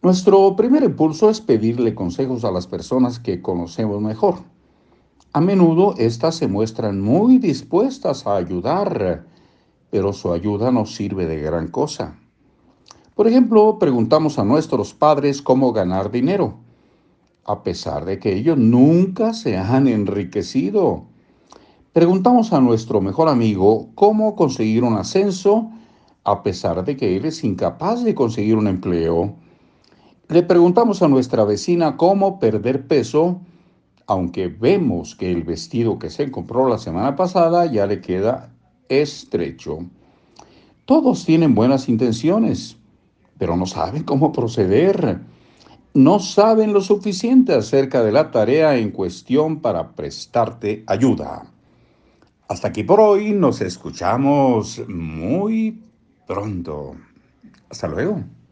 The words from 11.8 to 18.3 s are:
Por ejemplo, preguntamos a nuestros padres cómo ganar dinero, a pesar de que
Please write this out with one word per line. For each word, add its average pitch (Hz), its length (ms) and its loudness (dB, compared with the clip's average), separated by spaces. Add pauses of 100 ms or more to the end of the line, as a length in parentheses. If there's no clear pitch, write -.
Por 220 140 2
ejemplo, 220 500 4
preguntamos 139 600 2
a 123 60 -2
nuestros 131 480 0
padres 143 480 0
cómo 131 320 2
ganar 95 380 -2
dinero, 131 480 -2 (880)
a 104 160 -6
pesar 80 420 -6
de 95 140 -6
que 98 160 -2